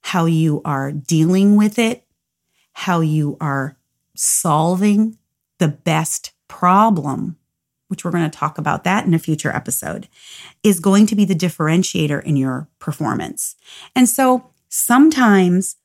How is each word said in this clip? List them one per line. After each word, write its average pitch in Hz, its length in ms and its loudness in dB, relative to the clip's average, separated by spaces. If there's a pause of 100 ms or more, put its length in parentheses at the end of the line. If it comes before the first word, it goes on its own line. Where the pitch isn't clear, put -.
how 175 240 -2
you 160 380 0
are 139 280 -6
dealing 175 640 2
with 208 200 0
it, 233 280 -4 (680)
how 170 280 -2
you 151 400 -2
are 139 360 -6 (380)
solving 185 1000 0 (420)
the 165 80 2
best 156 640 -4 (160)
problem, 180 880 0 (540)
which - 160 -10
we're 170 60 -4
gonna 165 180 -2
talk 151 280 -6
about 147 280 -4
that 190 200 0
in 170 80 2
a 165 60 2
future - 340 -4
episode, - 540 -8 (560)
is 196 160 2
going 196 260 4
to 208 100 -2
be 202 100 4
the 185 100 0
differentiator 160 880 -2
in 147 140 -2
your 131 320 -4 (100)
performance. - 760 -8 (380)
And 254 140 4
so 254 440 0 (180)
sometimes 220 1160 2